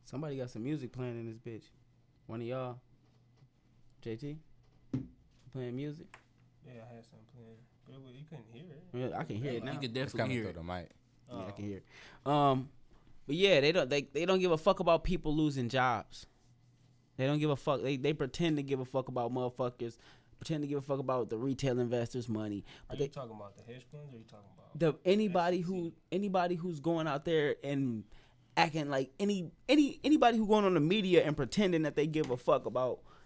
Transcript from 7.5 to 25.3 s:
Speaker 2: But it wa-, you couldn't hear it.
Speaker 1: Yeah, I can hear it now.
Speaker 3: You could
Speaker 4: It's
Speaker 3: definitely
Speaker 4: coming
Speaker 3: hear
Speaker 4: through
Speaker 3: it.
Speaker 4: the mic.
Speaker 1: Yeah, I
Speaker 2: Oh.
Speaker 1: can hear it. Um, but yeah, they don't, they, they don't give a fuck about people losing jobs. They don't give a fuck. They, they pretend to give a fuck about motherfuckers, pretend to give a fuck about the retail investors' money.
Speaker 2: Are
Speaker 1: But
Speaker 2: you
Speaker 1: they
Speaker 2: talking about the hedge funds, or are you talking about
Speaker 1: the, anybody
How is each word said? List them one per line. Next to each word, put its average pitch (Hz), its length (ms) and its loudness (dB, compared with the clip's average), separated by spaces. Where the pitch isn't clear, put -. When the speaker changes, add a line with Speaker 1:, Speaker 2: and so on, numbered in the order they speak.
Speaker 2:
But 131 100 -20
it 135 40 -20
wa-, 135 160 -20
you 147 80 -20
couldn't 131 280 -18
hear 131 180 -18
it. 127 420 -10
Speaker 1:
Yeah, 82 60 -8
I 147 60 -6
can 104 120 -8
hear 131 160 -6
it 113 120 -6
now. 135 80 -8
Speaker 3:
You - 80 -8
could 123 160 -6
Speaker 4:
It's 131 180 -6
Speaker 3:
definitely 117 60 -4
Speaker 4:
coming 127 160 -2
Speaker 3:
hear 113 80 -2
Speaker 4:
through 92 60 -6
Speaker 3:
it. 82 60 -12
Speaker 4:
the 82 60 -12
mic. 87 280 -8
Speaker 1:
Yeah, 123 80 -16
I 110 120 -10
Speaker 2:
Oh. 101 40 -12
Speaker 1:
can 101 140 -12
hear 101 120 -8
it. - 520 -14
Um, 139 380 4
but 143 100 -2
yeah, 185 240 6
they 147 120 4
don't, 151 180 2
they, 143 120 2
they 147 220 -4
don't 190 140 4
give 180 140 4
a 156 60 2
fuck 156 220 2
about 165 240 4
people 156 320 0
losing 135 320 2
jobs. 123 580 0
They 131 100 0
don't 147 120 2
give 151 120 2
a 139 60 2
fuck. 135 260 -2
They, 135 140 0
they 139 180 0
pretend 151 420 0
to 143 60 -2
give 135 180 -2
a 127 60 -4
fuck 131 220 -4
about 123 240 -2
motherfuckers, 123 680 -4
pretend 151 240 -4
to 147 40 -4
give 143 120 -2
a 135 40 -6
fuck 139 180 -2
about 127 280 0
the 113 80 -4
retail 127 420 0
investors' 120 520 -2
money. 107 340 -4
Speaker 2:
Are - 80 -10
Speaker 1:
But - 20 -10
Speaker 2:
you 143 60 0
Speaker 1:
they 139 40 -6
Speaker 2:
talking 120 280 -12
about 101 220 -16
the 104 120 -20
hedge 123 220 -16
funds, 147 200 -18
or 120 40 -18
are - 20 -16
you 113 60 -20
talking 104 220 -20
about - 220 -18
Speaker 1:
the, 151 160 2
anybody 180 540 2